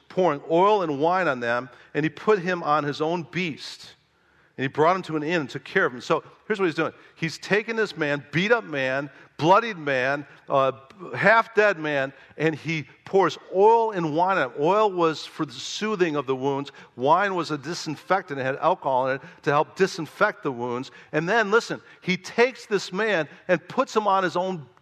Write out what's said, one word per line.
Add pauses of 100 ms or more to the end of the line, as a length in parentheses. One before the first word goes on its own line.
(100)
pouring
oil
and
wine
on
them, (240)
and
he
put
him
on
his
own
beast. (640)
And
he
brought
him
to
an
inn
and
took
care
of
him."
So (240)
here's
what
he's
doing. (220)
He's
taken
this
man,
beat
up
man, (300)
bloodied
man, (240)
uh, (440)
half
dead
man, (240)
and
he (200)
pours (160)
oil
and
wine
on
him.
Oil
was
for
the
soothing
of
the
wounds. (220)
Wine
was
a
disinfectant.
It
had
alcohol
in
it (220)
to
help
disinfect
the
wounds. (220)
And
then,
listen, (220)
he
takes
this
man (180)
and
puts
him
on
his
own (160)